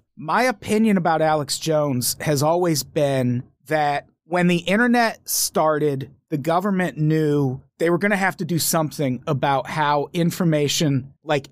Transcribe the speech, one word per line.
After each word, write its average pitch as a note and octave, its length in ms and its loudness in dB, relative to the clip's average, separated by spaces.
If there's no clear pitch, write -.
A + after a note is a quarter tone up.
my E3 280 0
opinion A3 520 0
about E3 260 2
Alex D#3 360 0
Jones D3 640 -2
has D3 220 0
always E3 420 0
been C3 580 0
that D3 400 -2
when F3 220 0
the F3 120 2
internet A3+ 720 0
started, D3+ 800 0
the D#3+ 80 -2
government F3+ 580 0
knew D3+ 640 0
they E3+ 120 0
were E3+ 80 2
gonna G3+ 180 0
have F#3+ 200 -2
to F#3 80 -8
do E3 160 -2
something C#3+ 640 -2
about C#3 400 0
how D3 460 0
information, D#3 1000 0
like, C#3+ 280 -2